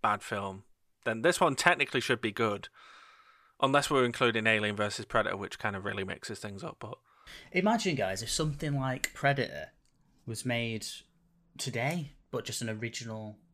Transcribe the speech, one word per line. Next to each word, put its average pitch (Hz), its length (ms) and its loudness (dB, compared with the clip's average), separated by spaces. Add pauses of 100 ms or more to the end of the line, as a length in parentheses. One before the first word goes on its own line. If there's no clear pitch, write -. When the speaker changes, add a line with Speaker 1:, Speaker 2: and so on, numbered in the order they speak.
Speaker 1:
bad 104 180 2
film, 98 420 -6 (420)
then 113 180 0
this 165 160 4
one 151 160 4
technically 143 460 2
should 117 200 0
be 110 100 0
good, 104 380 0 (920)
unless 139 280 4
we're 135 160 6
including 117 400 2
Alien 107 300 4
versus 104 300 -2
Predator, 98 320 2
which 98 200 -8
kind 101 180 -4
of 98 100 -6
really 101 180 -2
mixes 98 360 -8
things 101 240 -10
up. 165 160 -10
But - 200 -12 (520)
Speaker 2:
imagine, 196 440 2
guys, 95 260 0
if 117 80 -8
something 147 500 0
like 131 340 -2
Predator 139 580 0 (560)
was 113 180 -8
made 117 400 -2 (720)
today, 139 540 -2 (200)
but 123 120 -4
just - 180 -8
an 117 80 -4
original 110 680 -8 (160)